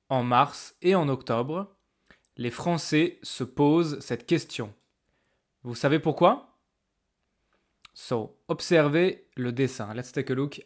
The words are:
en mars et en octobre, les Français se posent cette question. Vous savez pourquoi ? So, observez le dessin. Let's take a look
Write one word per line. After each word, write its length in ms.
en 140
mars 580
et 140
en 140
octobre, 680
les 140
Français 720
se 200
posent 560
cette 260
question. 480
Vous 120
savez 240
pourquoi ? 580
So, 440
observez 880
le 160
dessin. 420
Let's 180
take 200
a 40
look 300